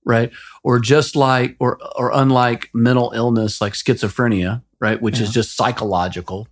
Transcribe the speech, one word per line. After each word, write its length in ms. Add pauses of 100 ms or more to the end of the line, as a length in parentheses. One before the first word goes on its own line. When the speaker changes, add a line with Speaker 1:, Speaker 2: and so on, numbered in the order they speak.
Speaker 1:
right? 260 (320)
Or 160
just 380
like, 420
or, 200 (180)
or 180
unlike 600
mental 400
illness, 460
like 140
schizophrenia, 880 (180)
right? 200
Which 200
is 80
Speaker 2:
Yeah. 60
Speaker 1:
just 220
psychological, 960